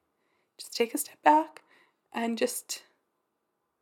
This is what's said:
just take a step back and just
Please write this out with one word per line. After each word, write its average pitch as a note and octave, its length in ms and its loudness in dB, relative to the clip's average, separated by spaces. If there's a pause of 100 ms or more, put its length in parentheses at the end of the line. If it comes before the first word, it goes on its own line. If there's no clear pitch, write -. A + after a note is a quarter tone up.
(580)
just - 160 -16
take A#3 200 -2
a D4 40 -2
step - 260 -10
back D#4 360 4 (540)
and A#3 240 -4
just - 460 -4 (960)